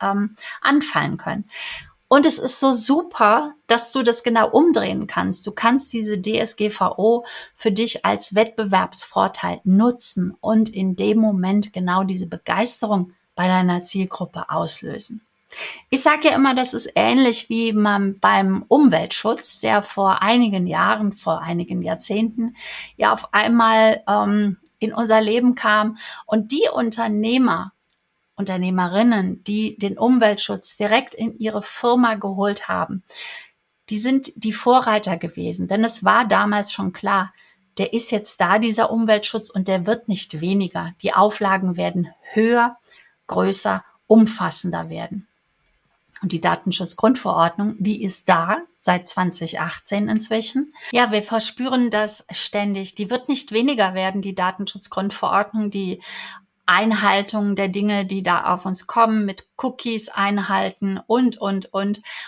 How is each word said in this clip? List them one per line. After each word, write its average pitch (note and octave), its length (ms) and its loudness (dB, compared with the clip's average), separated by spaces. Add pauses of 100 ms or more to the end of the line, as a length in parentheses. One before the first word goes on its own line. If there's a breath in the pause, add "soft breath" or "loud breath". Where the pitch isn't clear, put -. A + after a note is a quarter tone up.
ähm, G3+ 360 -2 (240 loud breath)
anfallen E3 560 0
können. - 320 -8 (580 loud breath)
Und C#4 200 6
es - 120 2
ist - 220 -2
so C4+ 120 4
super, C4+ 840 2 (120)
dass A#3 240 2
du C4+ 120 -2
das A#3 200 2
genau A3+ 280 2
umdrehen G#3+ 560 4
kannst. - 400 -4
Du G#3 60 -10
kannst B3 420 0
diese G#3+ 240 -2
D G#3+ 200 -2
S A3+ 180 -4
G G#3+ 120 0
V G3+ 300 -2
O A#3 260 2 (300 loud breath)
für - 180 0
dich A3 320 -2
als G3 300 -2
Wettbewerbsvorteil F#3+ 1300 0
nutzen G3 760 2
und A3 280 2
in F#3+ 260 -2
dem G#3 240 2
Moment G#3 540 0
genau F#3 320 0
diese F#3 220 -4
Begeisterung F#3+ 880 -2 (200 soft breath)
bei F3+ 140 0
deiner F3+ 340 2
Zielgruppe F#3 680 -6
auslösen. D#3+ 720 -8 (680 loud breath)
Ich C4 140 0
sage D4+ 260 4
ja C#4+ 60 4
immer, C4+ 200 4
das B3+ 200 -2
ist - 220 -6
ähnlich A#3 520 2
wie A3+ 240 -2
man G3+ 460 0
beim G3 500 2
Umweltschutz, A#3 920 2
der - 220 2
vor G3 380 0
einigen G3+ 460 2
Jahren, G3 480 0
vor E3 260 -2
einigen F3 400 -4
Jahrzehnten A3 760 -4 (400 loud breath)
ja - 160 2
auf - 200 -4
einmal, A3 760 4
ähm, G#3 520 0 (220)
in A3 120 -4
unser A3 280 2
Leben A#3+ 340 2
kam G#3+ 420 0 (300 loud breath)
und A3 260 0
die E4+ 180 2
Unternehmer, A3 1000 0 (640)
Unternehmerinnen, F#3 1080 0
die G#3+ 340 -4
den G3 180 -4
Umweltschutz G#3+ 800 0
direkt A3 380 0
in A3 240 -6
ihre G#3+ 240 -4
Firma A#3+ 540 0
geholt G3 520 -4
haben, F#3 340 -4 (840 loud breath)
die G#3+ 100 -6
sind C4 340 0 (120)
die A3 80 0
Vorreiter G#3+ 640 2
gewesen, F3 520 -6
denn G#3 160 2
es A3+ 200 -4
war G#3+ 220 6
damals G3+ 460 0
schon F#3+ 200 -4
klar, G3 400 -2 (460 soft breath)
der G3 160 -2
ist A#3 160 -2
jetzt G#3 300 -4
da, F#3+ 180 4
dieser A3+ 320 0
Umweltschutz, A3 580 0
und F#3+ 200 -4
der F#3 180 0
wird A#3 220 -2
nicht F3+ 320 -6
weniger. F3+ 600 -2
Die - 140 -2
Auflagen F#3+ 640 2
werden F3 320 -2 (240)
höher, A#3 440 2 (520 soft breath)
größer, F#3+ 560 0 (220 soft breath)
umfassender F3 840 2
werden. E3+ 380 -12 (920)
Und F#3 100 -4
die E3 80 -4
Datenschutzgrundverordnung, F3+ 1400 0
die G3+ 240 -2
ist - 260 -6
da F3+ 300 2 (220)
seit F3+ 280 -2
zwanzig F3+ 520 -4
achtzehn G3+ 480 -4
inzwischen. A3 640 -2 (180 loud breath)
Ja, A#3+ 200 2
wir G#3 120 0
verspüren A#3+ 680 -2
das G#3+ 400 -4
ständig. G3 640 -4
Die G3+ 160 -6
wird B3 180 -4
nicht C4+ 240 -4
weniger A3 420 0
werden, F#3+ 280 -2
die G3 120 -8
Datenschutzgrundverordnung, G3 1400 -4
die G3 300 -6 (640 loud breath)
Einhaltung G3+ 880 2
der G3 120 0
Dinge, G3+ 380 -2
die G3 160 -6
da F3+ 220 0
auf F3+ 200 -2
uns F#3 220 -6
kommen, A3 400 2
mit F#3+ 220 -10 (100)
Cookies A#3 500 -6
einhalten G3 960 -2
und, A#3+ 300 2
und, G3 380 -4
und. G3+ 260 -2 (280 loud breath)